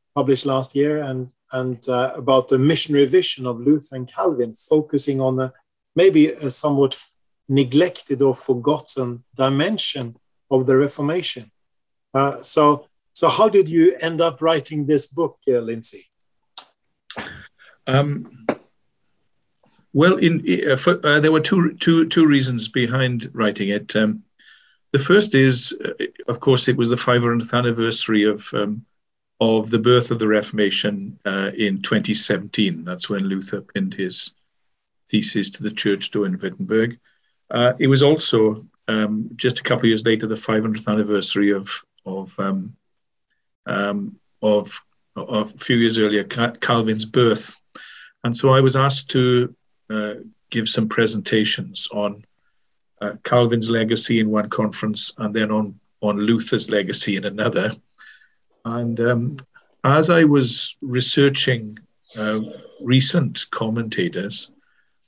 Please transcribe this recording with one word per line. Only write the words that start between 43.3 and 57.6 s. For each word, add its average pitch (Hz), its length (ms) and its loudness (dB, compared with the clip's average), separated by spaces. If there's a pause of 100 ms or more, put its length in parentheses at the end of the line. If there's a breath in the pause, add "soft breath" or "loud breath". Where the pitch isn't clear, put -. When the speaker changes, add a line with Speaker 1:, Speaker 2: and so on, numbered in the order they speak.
Speaker 2:
um, 101 500 -4 (240)
of, 104 400 0 (360)
of 107 360 -6
a - 60 -20
few - 180 0
years 113 220 2
earlier, 104 240 2
Ca-, 117 380 -4
Calvin's 110 440 0
birth. 113 520 0 (640 loud breath)
And 117 140 -4
so 135 140 2
I 135 100 6
was 131 160 4
asked 135 340 0
to, 123 420 2 (360)
uh, 107 260 -6 (360)
give 110 180 -4
some 110 200 0
presentations 107 1040 -2
on, 104 340 -6 (760)
uh, 104 140 -8 (100)
Calvin's 117 440 2
legacy 113 520 0
in 107 100 0
one 104 180 -2
conference 107 720 -4
and 107 160 -6
then 107 160 -2
on, 107 300 -4 (200)
on 104 180 -2
Luther's 110 520 0
legacy 101 460 -2
in 92 80 -6
another. 104 480 -2 (920 soft breath)